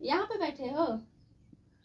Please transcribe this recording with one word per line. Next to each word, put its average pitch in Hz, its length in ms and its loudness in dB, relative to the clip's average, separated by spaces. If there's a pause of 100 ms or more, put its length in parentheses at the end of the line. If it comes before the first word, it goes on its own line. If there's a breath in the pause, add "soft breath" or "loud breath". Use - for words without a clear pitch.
यहाँ 349 240 2
पे 415 140 -2
बैठे 302 280 -2
हो 294 180 2 (1000)